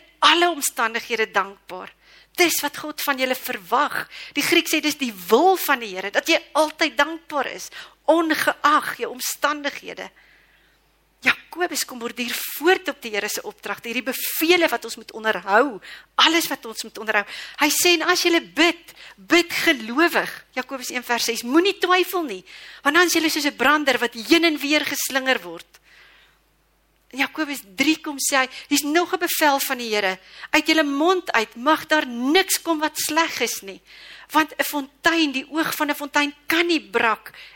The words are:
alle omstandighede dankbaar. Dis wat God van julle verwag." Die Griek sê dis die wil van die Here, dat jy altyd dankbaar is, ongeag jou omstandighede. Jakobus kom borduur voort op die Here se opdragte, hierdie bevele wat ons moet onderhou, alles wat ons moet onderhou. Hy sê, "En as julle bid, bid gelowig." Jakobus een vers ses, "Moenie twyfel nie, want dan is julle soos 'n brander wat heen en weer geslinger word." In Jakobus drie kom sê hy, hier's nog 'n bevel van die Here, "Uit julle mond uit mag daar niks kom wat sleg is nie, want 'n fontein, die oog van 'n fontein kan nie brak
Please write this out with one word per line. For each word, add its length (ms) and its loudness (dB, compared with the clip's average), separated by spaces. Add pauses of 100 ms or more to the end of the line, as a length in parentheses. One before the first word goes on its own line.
(200)
alle 300 4
omstandighede 840 -2
dankbaar. 600 -6 (420)
Dis 260 2
wat 160 -6
God 240 -10
van 160 -2
julle 180 0
verwag." 760 -4 (240)
Die 100 -2
Griek 240 2
sê 120 0
dis 180 -2
die 160 -6 (140)
wil 280 6
van 240 0
die 160 -10
Here, 160 -6
dat 160 0
jy 240 2
altyd 460 0
dankbaar 480 -2
is, 220 -10 (380)
ongeag 920 2
jou 140 -6
omstandighede. 1000 -6 (1120)
Jakobus 640 -4
kom 160 -14
borduur 320 -6 (240)
voort 340 2
op 100 -14
die 120 -10
Here 160 -2
se 180 -6
opdragte, 400 -10
hierdie 160 -4
bevele 640 0
wat 180 -4
ons 140 -12
moet 160 -20
onderhou, 640 2 (400)
alles 320 4
wat 140 -8
ons 180 -10
moet 140 -16
onderhou. 260 -2 (380)
Hy 80 4
sê, 240 4
"En 180 2
as 120 2
julle 180 4
bid, 520 0 (220)
bid 380 2
gelowig." 1000 0
Jakobus 360 -8
een 140 -6
vers 200 -2
ses, 200 -4
"Moenie 340 2
twyfel 460 0
nie, 200 -10 (380)
want 140 2
dan 100 8
is 80 0
julle 160 2
soos 160 -2
'n 100 0
brander 440 4
wat 140 -2
heen 300 2
en 140 2
weer 280 0
geslinger 560 -2
word." 320 -16 (1400)
In 60 -8
Jakobus 420 -4 (160)
drie 240 2
kom 160 -8
sê 240 2
hy, 60 0 (220)
hier's 120 2
nog 320 0
'n 60 -4
bevel 400 2
van 180 -4
die 160 -8
Here, 240 0 (320)
"Uit 180 2
julle 160 4
mond 480 2
uit 240 0
mag 300 0
daar 220 2
niks 540 0
kom 180 -2
wat 180 -4
sleg 440 -2
is 200 -4
nie, 200 -16 (500)
want 260 2
'n 60 -2
fontein, 680 0
die 180 -6
oog 260 -2
van 140 -2
'n 60 -2
fontein 400 -2 (120)
kan 180 2
nie 160 0
brak 500 -2 (240)